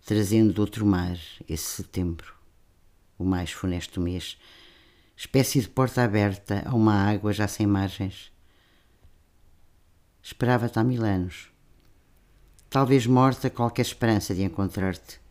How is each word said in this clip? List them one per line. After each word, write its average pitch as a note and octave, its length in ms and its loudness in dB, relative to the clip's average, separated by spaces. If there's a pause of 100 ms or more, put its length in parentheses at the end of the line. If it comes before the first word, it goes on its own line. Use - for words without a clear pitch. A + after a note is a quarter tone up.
trazendo G#2+ 540 2
outro G#2 300 0
mar F2+ 320 2 (280)
esse - 360 -8
setembro, F2 500 -6 (840)
o - 80 -8
mais F2+ 280 -2
funesto F2+ 500 -6
mês, F2 380 -8 (760)
espécie - 420 0
de G#2 80 -2
porta B2 360 0
aberta G2+ 600 0
a C3 120 -4
uma A2 180 4
água G#2 400 0
já G2+ 140 -2
sem - 180 -2
margens. G2 680 -2 (1900)
Esperava-te A#2+ 560 -2
há A2+ 60 2
mil A#2+ 200 0
anos. F#2 460 -2 (1200)
Talvez C3+ 380 4
morta C3 420 4
qualquer A#2+ 320 -2
esperança A2 540 0
de F#2 80 -2
encontrar-te. F#2+ 760 -4 (120)